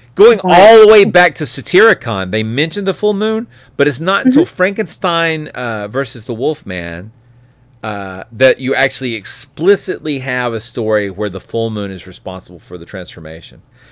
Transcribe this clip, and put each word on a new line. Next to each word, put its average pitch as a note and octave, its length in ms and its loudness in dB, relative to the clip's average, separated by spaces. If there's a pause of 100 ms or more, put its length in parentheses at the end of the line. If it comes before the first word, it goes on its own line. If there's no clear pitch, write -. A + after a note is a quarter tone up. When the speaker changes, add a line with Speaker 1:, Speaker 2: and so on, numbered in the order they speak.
(160)
Speaker 1:
going G#3+ 280 6
Speaker 2:
Right. F3 140 4
Speaker 1:
all A3 300 10
the A3 60 8
way G#3 100 8
back F3 320 4
to - 80 -8
Satyricon, B2 880 0
they A2 100 0
mentioned D3+ 460 -4
the F#3 60 0
full G#3 200 -2
moon, A3 340 -4 (280)
but C#3 100 2
it's C#3 140 -2
not F#3+ 260 -2
until C4 180 4
Speaker 2:
Mm-hmm. - 120 -6
Speaker 1:
Frankenstein, E3+ 920 -2
uh, A2 400 -8
versus B2 360 -6
the B2+ 80 -8
Wolfman, F#2+ 760 -6 (720)
uh, G2 480 -10
that B2+ 280 2
you B2+ 160 -4
actually C3 400 -6
explicitly D3+ 1040 -4
have B2+ 340 -4
a A2+ 60 -6
story G#2+ 500 -2
where G2 200 -6
the F#2 100 -10
full A2+ 300 -6
moon G#2 220 -6
is F#2 160 -14
responsible F#2 520 -16
for F2+ 180 -16
the E2 80 -16
transformation. E2 760 -16 (300)